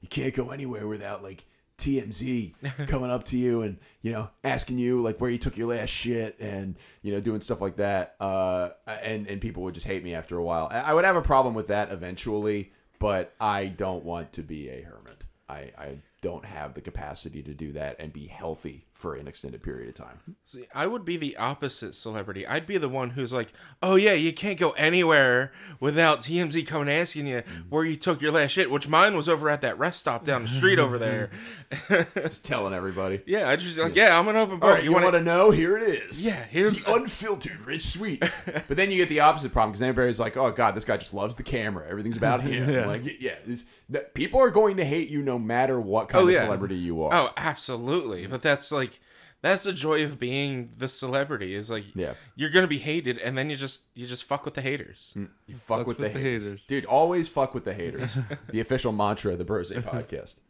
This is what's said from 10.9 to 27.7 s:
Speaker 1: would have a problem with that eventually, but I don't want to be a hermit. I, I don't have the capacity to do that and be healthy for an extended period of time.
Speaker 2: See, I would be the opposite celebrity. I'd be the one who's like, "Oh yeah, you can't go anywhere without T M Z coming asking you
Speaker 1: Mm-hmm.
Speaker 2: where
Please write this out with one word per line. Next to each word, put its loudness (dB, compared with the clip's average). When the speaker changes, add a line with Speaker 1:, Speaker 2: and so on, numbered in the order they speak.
Speaker 1:
would 6
have 4
a 2
problem 4
with -6
that -2
eventually, -4
but -2
I 0
don't -6
want -8
to -12
be -10
a -12
hermit. -20
I, -14
I -14
don't -8
have -12
the -14
capacity -12
to -14
do -12
that -8
and -12
be -16
healthy -12
for -10
an -12
extended -14
period -10
of -18
time. -20
Speaker 2:
See, -20
I -2
would -4
be -4
the -6
opposite -4
celebrity. -8
I'd -4
be -2
the -2
one -4
who's -4
like, -4
"Oh 4
yeah, 8
you 2
can't -4
go 4
anywhere 6
without 4
T 0
M 0
Z 0
coming -2
asking -2
you -4
Speaker 1:
Mm-hmm. -12
Speaker 2:
where 2